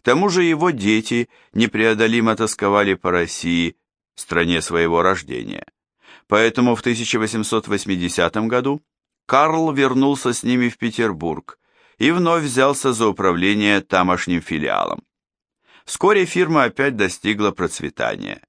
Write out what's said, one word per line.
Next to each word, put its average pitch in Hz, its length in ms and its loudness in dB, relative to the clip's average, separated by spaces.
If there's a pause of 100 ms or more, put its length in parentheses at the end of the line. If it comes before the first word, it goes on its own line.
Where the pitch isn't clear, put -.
К - 40 -20
тому 175 240 4
же 175 160 2
его 165 260 2
дети 113 580 0 (240)
непреодолимо 113 840 2
тосковали 101 580 2
по 90 160 -4
России, 85 640 -2 (380)
стране 85 480 -2
своего 85 400 0
рождения. 62 640 -4 (640)
Поэтому 113 480 2
в - 60 -12
тысяча 117 360 -2
восемьсот 107 480 -2
восьмидесятом 95 800 -2
году 123 340 -2 (460)
Карл 156 460 2
вернулся 135 600 0
с - 120 -8
ними 123 240 0
в 117 100 -8
Петербург 92 800 -4 (400)
и 139 140 2
вновь 170 320 2
взялся 135 480 2
за 110 160 2
управление 98 720 2
тамошним 90 600 0
филиалом. 50 600 -4 (840)
Вскоре 202 400 2
фирма 165 400 2
опять 135 320 -2
достигла 104 540 0
процветания. 57 1000 -6